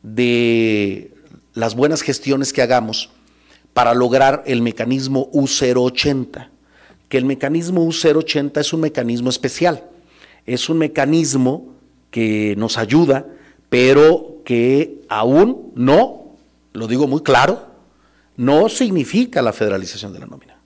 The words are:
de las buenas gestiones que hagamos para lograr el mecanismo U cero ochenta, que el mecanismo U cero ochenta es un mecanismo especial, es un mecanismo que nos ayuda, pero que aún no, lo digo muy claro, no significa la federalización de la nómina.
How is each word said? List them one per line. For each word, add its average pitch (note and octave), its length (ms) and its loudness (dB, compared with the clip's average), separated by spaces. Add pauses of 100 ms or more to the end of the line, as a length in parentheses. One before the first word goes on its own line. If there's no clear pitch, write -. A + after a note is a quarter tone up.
de A2+ 1120 0 (400)
las A2+ 220 -4
buenas D3 260 0
gestiones C3+ 500 -4
que C3 120 0
hagamos A#2 480 -2 (640)
para A#2+ 200 2
lograr B2+ 540 2
el A#2+ 160 0
mecanismo C3 680 -4
U C#3 160 2
cero B2 360 0
ochenta, B2+ 680 -4 (580)
que C3+ 120 0
el B2+ 60 0
mecanismo E3 600 -2
U E3 60 -2
cero D#3+ 300 2
ochenta D3 400 -4
es - 120 -4
un D#3+ 80 -2
mecanismo B2 480 -2
especial, C#3+ 580 -4 (600)
es B2 220 -4
un D#3+ 100 0
mecanismo D3 960 0 (340)
que G#2+ 480 -2
nos A2+ 220 -4
ayuda, C3+ 480 2 (420)
pero C3+ 760 4
que B2+ 640 0
aún C#3 680 2
no, C#3 600 0 (380)
lo A2 140 -8
digo B2+ 180 0
muy C#3 160 -2
claro, D3 400 2 (760)
no D3 320 4
significa G3 720 -2
la A2 100 0
federalización G2 600 -4
de - 60 -18
la - 60 -18
nómina. - 300 -20 (100)